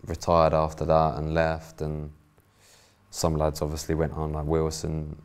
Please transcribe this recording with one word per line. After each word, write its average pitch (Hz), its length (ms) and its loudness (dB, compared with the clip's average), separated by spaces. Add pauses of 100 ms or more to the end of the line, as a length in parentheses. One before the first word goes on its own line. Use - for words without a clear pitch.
retired 82 480 4
after 78 300 0
that 80 340 4
and 78 160 -4
left, 80 480 -2
and 76 300 -6 (1000)
some 80 260 0
lads 76 260 0
obviously 78 340 -2
went 78 180 0
on, 76 200 -4
like 76 120 -4
Wilson, 78 800 -2